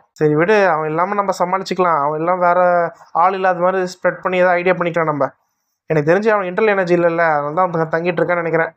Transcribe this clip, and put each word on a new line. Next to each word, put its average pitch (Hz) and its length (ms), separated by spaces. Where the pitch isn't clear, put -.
"சரி 151 220
விடு, 180 240
அவன் 156 220
இல்லாம 175 240
நம்ம 196 240
சமாளிச்சுக்கலாம், 180 640
அவன் 156 180
எல்லாம் 175 240
வேற 175 160
ஆள் 185 260
இல்லாத 185 260
மாதிரி 185 280
ஸ்ப்ரெட் 175 300
பண்ணி 185 160
ஏதாவது 180 200
ஐடியா 175 180
பண்ணிக்கலாம் 170 360
நம்ம. 139 140
எனக்கு 151 200
தெரிஞ்சு 208 180
அவன் 208 200
இன்டர்னல் 208 260
எனர்ஜி 180 220
இல்லைல்ல, 170 340
அதனால 147 240
தான் 185 120
அவன் 165 260
தங்கிட்டு 170 280
இருக்கான்னு 175 220
நினைக்கிறேன். 165 340